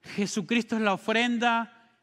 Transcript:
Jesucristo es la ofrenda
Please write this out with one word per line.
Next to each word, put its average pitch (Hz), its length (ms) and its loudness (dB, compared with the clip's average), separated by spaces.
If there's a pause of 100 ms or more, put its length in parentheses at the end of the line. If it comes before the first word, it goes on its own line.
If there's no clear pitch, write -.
Jesucristo 220 760 -2
es 220 60 -2
la 202 120 4
ofrenda 233 960 0 (120)